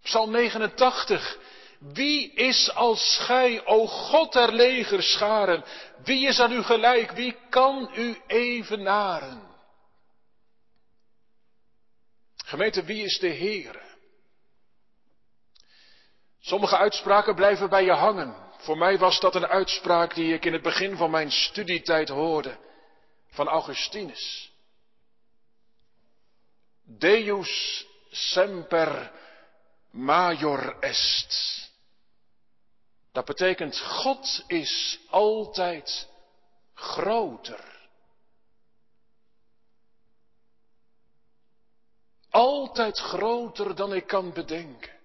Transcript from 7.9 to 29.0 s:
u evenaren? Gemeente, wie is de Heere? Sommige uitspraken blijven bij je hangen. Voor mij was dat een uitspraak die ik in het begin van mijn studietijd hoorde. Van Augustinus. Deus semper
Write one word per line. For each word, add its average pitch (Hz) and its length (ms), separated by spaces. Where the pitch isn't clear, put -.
u 226 320
evenaren? 196 1300
Gemeente, 175 480
wie 208 200
is 190 140
de 180 100
Heere? 165 540
Sommige 196 360
uitspraken 202 580
blijven 196 340
bij 190 160
je 185 80
hangen. 165 440
Voor 156 220
mij 185 200
was 180 220
dat 185 140
een 175 120
uitspraak 175 680
die 165 200
ik 160 100
in 165 80
het 160 100
begin 190 340
van 160 140
mijn 156 220
studietijd 170 760
hoorde. 147 500
Van - 180
Augustinus. 156 1040
Deus 196 1000
semper 165 1000